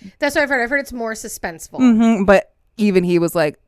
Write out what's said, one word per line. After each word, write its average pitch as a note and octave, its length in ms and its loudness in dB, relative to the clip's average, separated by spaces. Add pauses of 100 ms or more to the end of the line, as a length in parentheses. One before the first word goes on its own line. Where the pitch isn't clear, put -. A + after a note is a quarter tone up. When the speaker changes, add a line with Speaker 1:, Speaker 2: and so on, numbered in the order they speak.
(200)
Speaker 1:
That's C#4+ 160 -4
what D#4+ 60 0
I've C#4 80 -2
heard. C4 140 -2
I've A#3 60 -6
heard C#4 100 -2
it's C#4 120 -10
more A3+ 220 -8
suspenseful. G#3 680 -12
Speaker 2:
Mm-hmm. A3+ 460 4
But G3 280 4 (220)
even G3 280 2
he F3 160 0
was E3 160 -2
like, D3+ 320 -2